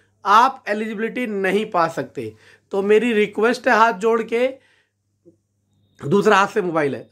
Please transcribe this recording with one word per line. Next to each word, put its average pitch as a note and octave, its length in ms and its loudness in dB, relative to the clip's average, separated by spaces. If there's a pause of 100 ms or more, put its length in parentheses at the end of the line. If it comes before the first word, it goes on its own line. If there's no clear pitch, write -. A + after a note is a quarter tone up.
(260)
आप A#3+ 420 4
एलिजिबिलिटी A3 600 -6
नहीं G3+ 380 -2
पा F3 220 0
सकते। B2+ 480 -10 (360)
तो F#3+ 100 -2
मेरी G#3+ 320 2
रिक्वेस्ट G#3+ 540 0
है A#3+ 100 4
हाथ A3+ 160 4
जोड़ A3 300 -2
के, A#3+ 240 -2 (1600)
दूसरा G3+ 300 4
हाथ G3 100 4
से G3+ 140 -4
मोबाइल D#3 340 -2
है, A#2+ 160 -14